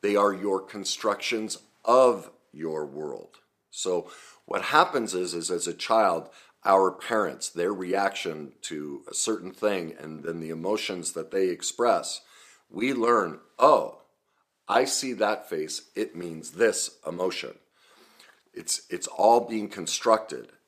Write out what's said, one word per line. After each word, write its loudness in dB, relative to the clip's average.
They 2
are 4
your -2
constructions -4
of 6
your -6
world. -10
So -2
what -4
happens 2
is, -4
is -6
as -2
a -6
child, 2
our 6
parents, -2
their -2
reaction -4
to -10
a -16
certain -4
thing -2
and -14
then -6
the -10
emotions -4
that -8
they 2
express, -2
we -2
learn, 2
"Oh, 6
I 4
see -2
that 0
face, -6
it -4
means -10
this 0
emotion." -4
It's, -6
it's -8
all 6
being -4
constructed -2